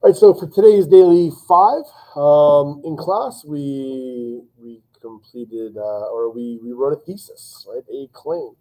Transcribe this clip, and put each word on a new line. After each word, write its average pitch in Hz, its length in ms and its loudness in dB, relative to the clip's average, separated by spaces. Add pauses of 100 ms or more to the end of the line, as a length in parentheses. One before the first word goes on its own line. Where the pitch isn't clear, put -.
All - 80 6
right, - 60 2
so 208 180 6
for 165 140 -10
today's 202 380 4
daily 175 440 6 (180)
five, 214 360 2 (320)
um, 147 680 2
in 160 120 -10
class, 202 500 -8
we, 131 960 -12 (160)
we 117 240 -20 (180)
completed, 113 760 -16
uh, 104 340 -10
or 117 180 -6
we, 120 320 -12
we 120 120 -14
wrote 135 200 -4
a 151 40 -6
thesis, - 760 -20
right? 120 160 -12
A 131 240 -14
claim. 151 380 -12 (100)